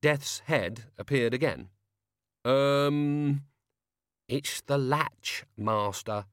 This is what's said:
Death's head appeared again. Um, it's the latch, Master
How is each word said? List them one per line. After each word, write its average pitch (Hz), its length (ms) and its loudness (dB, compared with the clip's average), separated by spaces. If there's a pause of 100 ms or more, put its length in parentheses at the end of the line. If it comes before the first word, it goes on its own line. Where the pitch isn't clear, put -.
Death's 147 380 0
head 113 440 -2 (140)
appeared 117 360 0
again. 127 340 -2 (760)
Um, 143 960 2 (880)
it's - 320 -4
the 143 180 -2
latch, 143 680 -2 (120)
Master 104 760 -2